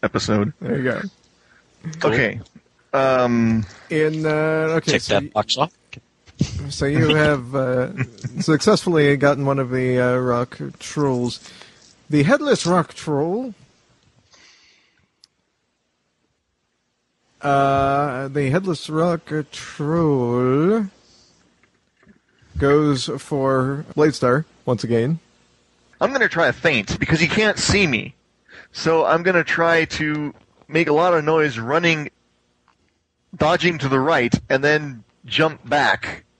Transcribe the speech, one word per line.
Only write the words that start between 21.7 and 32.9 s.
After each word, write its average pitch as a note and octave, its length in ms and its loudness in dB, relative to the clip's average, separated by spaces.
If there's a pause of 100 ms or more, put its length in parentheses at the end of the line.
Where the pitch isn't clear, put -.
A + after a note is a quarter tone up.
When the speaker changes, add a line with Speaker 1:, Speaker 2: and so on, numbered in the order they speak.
Speaker 2:
goes C#3+ 480 2 (120)
for C3+ 680 -2 (100)
Bladestar C#3+ 480 2 (220)
once B2 180 -2
again. A#2+ 360 0 (800)
Speaker 1:
I'm G#3+ 120 0
gonna B3+ 160 2
try E3 180 2
a A#2+ 60 2
feint, C3 460 -2
because D3+ 200 0
he E3 80 2
can't G#3+ 320 0
see G3 280 2
me. A2 280 -4 (560)
So D#3+ 340 2
I'm E3 180 2
gonna F3+ 200 2
try E3 420 2
to D3+ 480 -4 (340)
make D#3+ 200 0
a D3+ 60 2
lot F3 200 4
of D#3+ 100 0
noise D3+ 340 0
running, D3+ 520 -2 (1300)